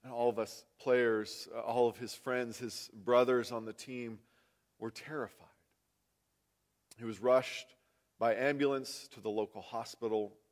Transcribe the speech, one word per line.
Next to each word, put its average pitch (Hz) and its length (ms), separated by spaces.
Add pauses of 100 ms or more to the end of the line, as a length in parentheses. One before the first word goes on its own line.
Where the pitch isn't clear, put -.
And 123 80
all 120 180
of 110 80
us - 280 (160)
players, 117 720
uh, 117 40
all 117 280
of 113 100
his 117 160
friends, 123 440
his - 360
brothers 123 580
on 113 140
the 110 80
team 120 460 (600)
were 113 120
terrified. - 560 (1500)
He 117 80
was 107 140
rushed 123 560 (440)
by 113 160
ambulance 139 800
to 110 80
the 110 80
local 104 320
hospital. 110 720 (180)